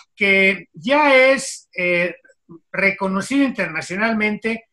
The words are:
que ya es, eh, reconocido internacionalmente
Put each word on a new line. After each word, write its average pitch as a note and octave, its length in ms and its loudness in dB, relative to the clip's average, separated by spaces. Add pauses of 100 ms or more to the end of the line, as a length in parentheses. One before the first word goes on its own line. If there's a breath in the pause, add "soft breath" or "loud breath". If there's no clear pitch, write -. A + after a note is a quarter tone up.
(160)
que G3 580 0
ya C4+ 420 2
es, C4 600 2
eh, F3 420 -2 (540)
reconocido F#3+ 720 0
internacionalmente G#3+ 1300 -4